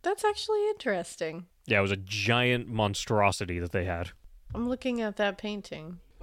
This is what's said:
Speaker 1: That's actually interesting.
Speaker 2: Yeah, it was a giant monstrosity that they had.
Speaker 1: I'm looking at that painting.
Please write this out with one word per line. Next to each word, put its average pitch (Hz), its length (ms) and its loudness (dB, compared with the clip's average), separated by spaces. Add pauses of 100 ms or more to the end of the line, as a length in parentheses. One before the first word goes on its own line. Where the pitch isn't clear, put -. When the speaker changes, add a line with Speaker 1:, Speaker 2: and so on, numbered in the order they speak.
Speaker 1:
That's 403 220 0
actually 415 440 2
interesting. 180 760 -4 (200)
Speaker 2:
Yeah, 107 120 4
it 98 40 6
was 98 80 2
a 98 60 2
giant 117 720 2
monstrosity 101 880 2
that 85 140 -4
they 92 120 2
had. 87 260 -2 (440)
Speaker 1:
I'm 233 140 -2
looking 254 340 -2
at 208 140 -4
that 202 220 0
painting. 180 600 -10 (240)